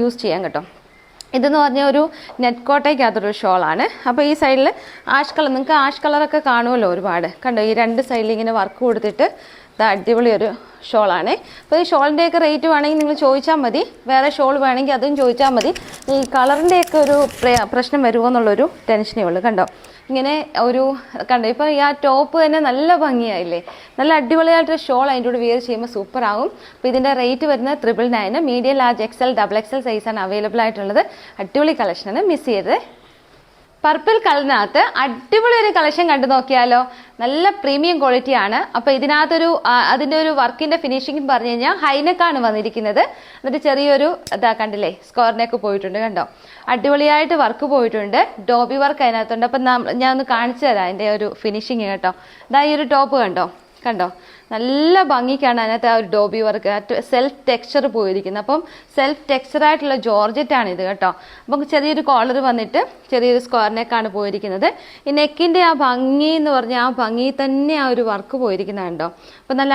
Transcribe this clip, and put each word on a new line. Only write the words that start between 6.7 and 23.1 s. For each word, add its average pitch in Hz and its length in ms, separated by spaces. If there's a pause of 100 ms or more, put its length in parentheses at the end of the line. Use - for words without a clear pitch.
ഒരുപാട്, 175 340 (160)
കണ്ടോ? 233 260
ഈ 220 120
രണ്ട് 226 180 (100)
സൈഡിൽ 226 260
ഇങ്ങനെ 226 240
വർക്ക് 190 260
കൊടുത്തിട്ട് 220 400 (520)
ഇത് 214 100
അടിപൊളി 226 480
ഒരു 208 120 (400)
ഷാളാണ്. 202 440 (320)
അപ്പോൾ 311 180
ഈ - 80
ഷാളിൻ്റെയൊക്കെ 320 540
റേറ്റ് 302 280
വേണമെങ്കിൽ 302 300
നിങ്ങൾ 294 220
ചോദിച്ചാൽ 277 400
മതി, 240 180 (280)
വേറെ 262 260
ഷാൾ 277 180 (100)
വേണമെങ്കിൽ 262 320
അതും 277 240
ചോദിച്ചാൽ 262 360
മതി. 240 140 (440)
ഈ - 20 (180)
കളറിൻ്റെയൊക്കെ 311 720
ഒരു 285 140 (220)
പ്ര-, 240 340
പ്രശ്നം 247 320
വരുമോ 226 240
എന്നുള്ളൊരു 233 360 (220)
ടെൻഷനേ 214 400
ഉള്ളൂ, 180 180
കണ്ടോ? 196 200 (440)
ഇങ്ങനെ 269 240 (320)
ഒരു, 247 160 (480)
കണ്ടോ? 240 240
ഇപ്പോൾ 294 220
ഈ - 100
ആ - 20 (160)
ടോപ്പ് 277 400
തന്നെ 311 240
നല്ല 302 360
ഭംഗിയായില്ലേ? 196 560 (380)